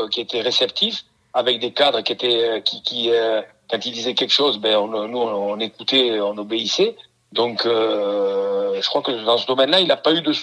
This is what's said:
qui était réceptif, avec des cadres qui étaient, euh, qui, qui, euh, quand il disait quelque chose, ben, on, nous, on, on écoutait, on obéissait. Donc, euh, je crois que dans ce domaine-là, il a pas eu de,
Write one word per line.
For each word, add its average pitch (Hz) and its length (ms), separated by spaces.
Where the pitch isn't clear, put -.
qui 120 100
était 117 200
réceptif, 127 640
avec 120 280
des 120 100
cadres 139 300
qui 107 120
étaient, 117 320
euh, 110 160
qui, - 220
qui, 120 280
euh, 113 300
quand 113 160
il 123 60
disait 117 220
quelque 123 180
chose, 139 260
ben, 107 180
on, 107 320
nous, 123 100
on, 104 340
on 107 80
écoutait, 117 600
on 104 160
obéissait. 113 600
Donc, 117 340
euh, 101 1200
je - 60
crois 143 120
que 135 120
dans 117 140
ce - 80
domaine-là, 135 340
il 170 120
a 135 40
pas - 160
eu 165 100
de, 151 100